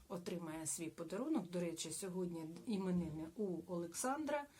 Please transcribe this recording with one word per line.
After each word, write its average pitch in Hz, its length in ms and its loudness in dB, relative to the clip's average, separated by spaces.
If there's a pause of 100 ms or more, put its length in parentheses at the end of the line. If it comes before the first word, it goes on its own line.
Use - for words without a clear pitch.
отримає 175 580 -4
свій 156 240 0
подарунок. 196 600 0
До 175 100 2
речі, 165 300 0
сьогодні 175 580 -2 (180)
іменини 175 680 2
у 185 300 0
Олександра, 269 800 0 (140)